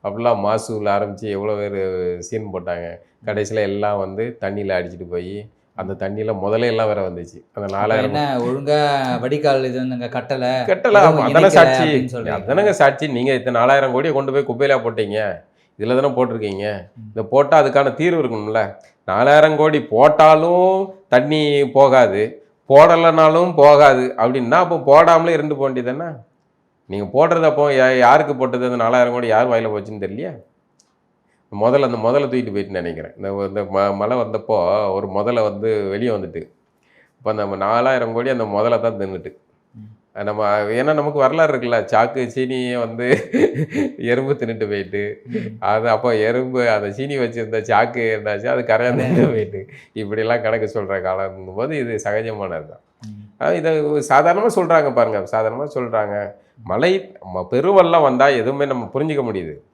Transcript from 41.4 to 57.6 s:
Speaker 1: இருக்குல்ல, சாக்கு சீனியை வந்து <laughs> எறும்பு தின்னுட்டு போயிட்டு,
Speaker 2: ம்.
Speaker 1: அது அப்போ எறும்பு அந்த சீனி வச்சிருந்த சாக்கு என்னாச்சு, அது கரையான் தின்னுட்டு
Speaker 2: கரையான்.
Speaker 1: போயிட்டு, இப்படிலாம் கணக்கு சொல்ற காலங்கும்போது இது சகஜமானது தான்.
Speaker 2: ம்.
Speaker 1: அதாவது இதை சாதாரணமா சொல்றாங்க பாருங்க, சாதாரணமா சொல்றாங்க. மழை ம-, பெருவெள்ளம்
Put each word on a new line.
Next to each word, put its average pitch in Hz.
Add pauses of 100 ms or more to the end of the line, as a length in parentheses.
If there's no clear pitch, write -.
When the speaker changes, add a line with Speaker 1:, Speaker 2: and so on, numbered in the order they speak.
Speaker 1:
இருக்குல்ல, 120
சாக்கு 120 (120)
சீனியை 127
வந்து 117 (520)
<laughs> 247
எறும்பு 135
தின்னுட்டு 110
போயிட்டு, 101 (240)
Speaker 2:
ம். 120 (100)
Speaker 1:
அது 110
அப்போ 113 (200)
எறும்பு 127
அந்த 104
சீனி 139
வச்சிருந்த 113
சாக்கு 117
என்னாச்சு, 107
அது 123
கரையான் 120
தின்னுட்டு -
Speaker 2:
கரையான். 127
Speaker 1:
போயிட்டு, 95 (340)
இப்படிலாம் 110
கணக்கு 110
சொல்ற 98
காலங்கும்போது 95 (100)
இது 117
சகஜமானது 104
தான். - (200)
Speaker 2:
ம். 104 (160)
Speaker 1:
அதாவது 160
இதை 160 (360)
சாதாரணமா 175
சொல்றாங்க 160
பாருங்க, 110 (140)
சாதாரணமா 117
சொல்றாங்க. 110 (460)
மழை 110 (400)
ம-, 90
பெருவெள்ளம் 170